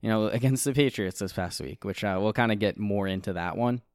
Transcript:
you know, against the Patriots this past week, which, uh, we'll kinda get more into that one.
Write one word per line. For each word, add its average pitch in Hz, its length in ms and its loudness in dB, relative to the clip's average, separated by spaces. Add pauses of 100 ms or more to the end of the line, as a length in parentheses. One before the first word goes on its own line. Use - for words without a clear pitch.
you 110 80 -2
know, 110 180 4
against 131 380 2
the 143 80 2
Patriots 120 480 2
this 95 120 -4
past 87 280 -4
week, - 240 -10
which, 98 180 -4
uh, 98 180 0
we'll 107 120 2
kinda 113 240 2
get 101 200 0
more 101 300 0
into 95 280 -2
that 87 220 -4
one. 120 260 0 (120)